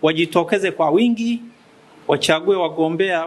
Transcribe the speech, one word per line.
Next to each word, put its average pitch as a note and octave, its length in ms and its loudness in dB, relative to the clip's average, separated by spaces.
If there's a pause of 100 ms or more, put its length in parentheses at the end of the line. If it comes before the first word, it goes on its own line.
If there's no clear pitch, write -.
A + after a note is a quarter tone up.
wajitokeze E3+ 680 0
kwa D#3+ 200 0
wingi, A#3 520 0 (640)
wachague D#3+ 480 0
wagombea E3 720 -2